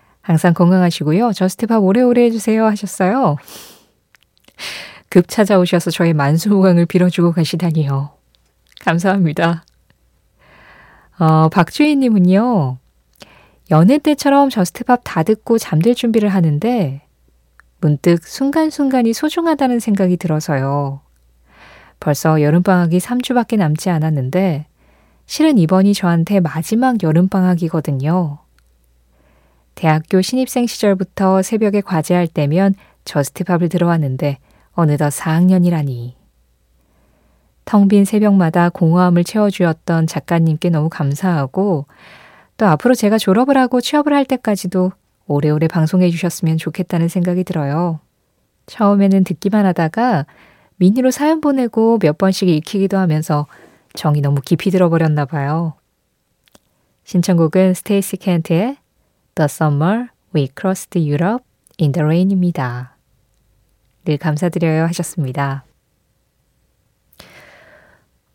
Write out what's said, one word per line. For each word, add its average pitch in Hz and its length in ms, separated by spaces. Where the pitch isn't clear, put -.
항상 170 320
건강하시고요. 175 760
저스트팝 214 500
오래오래 240 420
해주세요 226 420
하셨어요. 202 720
급 - 220
찾아오셔서 185 600
저의 165 220
만수무강을 170 720
빌어주고 175 460
가시다니요. 156 760
감사합니다. 170 840
어, 160 300
박주희 285 480
님은요. 196 800
연애 180 280
때처럼 285 500
저스트팝 247 540
다 - 200
듣고 220 360
잠들 220 340
준비를 220 360
하는데 170 720
문득 170 420
순간순간이 269 880
소중하다는 302 680
생각이 190 380
들어서요. 143 840
벌써 156 420
여름방학이 175 580
삼 247 220
주밖에 240 360
남지 160 320
않았는데 156 760
실은 311 300
이번이 185 360
저한테 175 460
마지막 214 640
여름방학이거든요. 165 1400
대학교 160 460
신입생 247 440
시절부터 190 800
새벽에 208 380
과제할 175 460
때면 165 460
저스트팝을 170 640
들어왔는데 156 720
어느덧 147 380
사 - 200
학년이라니. 160 840
텅 202 220
빈 202 160
새벽마다 190 640
공허함을 175 540
채워주었던 170 840
작가님께 165 640
너무 160 180
감사하고 151 960
또 214 80
앞으로 190 280
제가 220 240
졸업을 247 400
하고 254 220
취업을 294 340
할 285 120
때까지도 190 640
오래오래 151 420
방송해 175 400
주셨으면 165 480
좋겠다는 165 500
생각이 180 380
들어요. 160 540
처음에는 196 580
듣기만 196 420
하다가 175 600
미니로 226 360
사연 302 280
보내고 233 600
몇 160 180
번씩 190 320
읽히기도 190 480
하면서 156 500
정이 147 260
너무 143 220
깊이 175 300
들어버렸나 160 540
봐요. 151 480
신청곡은 180 720
스테이시 196 420
켄트의 180 600
The 156 100
Summer 160 600
We 139 180
Crossed - 460
Europe 165 460
in 147 120
the 156 120
Rain입니다. 160 920
늘 151 120
감사드려요 160 720
하셨습니다. 139 760